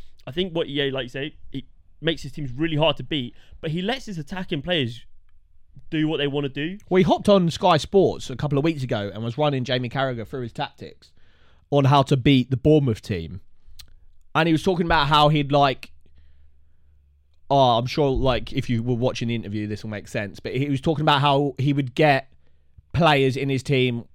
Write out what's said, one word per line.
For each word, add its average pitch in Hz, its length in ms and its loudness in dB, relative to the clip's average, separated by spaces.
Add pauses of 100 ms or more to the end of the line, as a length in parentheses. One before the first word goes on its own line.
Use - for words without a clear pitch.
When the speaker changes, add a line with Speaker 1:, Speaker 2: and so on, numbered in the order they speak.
(280)
Speaker 1:
I 127 40 -12
think 170 240 -6
what, 165 140 -4
yeah, 143 220 -4
like 131 120 -6
you 120 60 -12
say, 143 260 -10 (160)
he 135 160 -10 (340)
makes 165 220 -4
his 135 80 -12
teams 143 200 -8
really 156 240 -4
hard 147 220 2
to 131 60 -10
beat, 127 320 -8 (260)
but 165 100 -6
he 170 120 -4
lets 247 240 -6
his 185 100 -10
attacking 160 460 -8
players 135 420 -4 (880)
do 156 160 0
what 156 100 -2
they 143 100 -2
wanna 143 220 -2
do. 151 280 -8 (120)
Speaker 2:
Well, 185 80 2
he 185 60 8
hopped 202 260 2
on 190 220 6
Sky 180 260 4
Sports 143 540 2
a 127 40 -8
couple 143 220 -2
of 139 60 2
weeks 156 200 0
ago 107 300 -4
and 107 100 -8
was 117 140 -6
running 143 260 0
Jamie 127 260 -2
Carragher 127 380 -4
through 135 140 -10
his 117 120 -8
tactics - 580 -12 (580)
on 143 160 4
how 139 180 6
to 139 140 2
beat 131 320 4
the 131 80 0
Bournemouth 143 440 4
team. 90 400 -8 (920)
And 160 140 2
he 170 60 2
was 151 100 2
talking 185 240 0
about 160 200 2
how 151 220 6
he'd, 147 220 0
like, 143 400 2 (1600)
oh, 131 260 4
I'm 123 80 0
sure, 143 240 0
like, 123 440 -2
if 131 160 -4
you 117 120 0
were 123 140 -2
watching 117 320 -2
the 117 80 -2
interview, 107 320 -6
this 104 160 -8
will 110 80 -10
make 101 160 -12
sense, 101 320 -8
but 107 160 -8
he 139 140 -2
was 135 120 -2
talking 156 220 -2
about 147 180 4
how 143 380 2
he 143 140 0
would 139 200 -4
get 147 380 2 (640)
players 135 440 4
in 139 120 -4
his 135 120 -2
team, 127 540 0